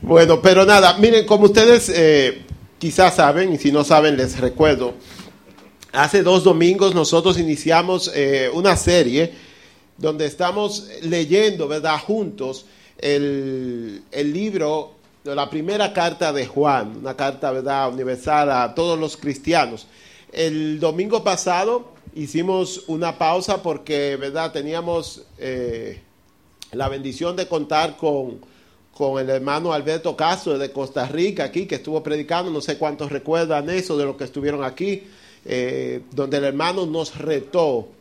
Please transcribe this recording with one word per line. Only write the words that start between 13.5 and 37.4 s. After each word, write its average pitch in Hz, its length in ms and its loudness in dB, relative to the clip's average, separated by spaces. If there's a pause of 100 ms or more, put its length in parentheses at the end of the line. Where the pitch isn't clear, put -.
el 147 220 -4
libro, 160 600 -4 (280)
la 143 260 -6
primera 190 440 -4
carta 170 400 -2
de 135 120 -4
Juan, 127 520 0
una 127 180 -10
carta, 139 360 -4
¿verdad?, 131 420 -2
universal 135 580 -2
a 123 240 0
todos 165 240 -2
los 156 160 -6
cristianos. 139 720 -2 (460)
El 156 460 -4
domingo 185 440 -2
pasado 196 680 -2 (240)
hicimos 180 720 -4
una 160 300 -6
pausa 180 440 -2
porque, 143 560 -4
¿verdad?, 139 340 -6
teníamos, 165 720 -6 (140)
eh, 120 640 -8 (680)
la 135 180 -6
bendición 139 460 -8
de 185 120 -6
contar 156 500 -2
con, 139 420 -4 (540)
con 135 280 -4
el 131 80 -6
hermano 143 440 -2
Alberto 156 420 -4
Castro 165 420 -2
de 139 140 -6
Costa 131 360 -6
Rica 170 380 -4
aquí, 175 200 -6
que 165 100 -6
estuvo 156 260 -6
predicando, 156 500 -4
no 151 100 -6
sé 147 160 -8
cuántos 147 340 -6
recuerdan 156 580 -4
eso 180 280 -4
de 143 80 -2
los 139 100 -6
que 143 80 -10
estuvieron 143 400 -6
aquí, 185 400 -6 (420)
eh, 127 560 -6 (100)
donde 139 260 -4
el 139 80 -2
hermano 170 400 -2
nos 156 320 -8
retó 143 720 -2 (120)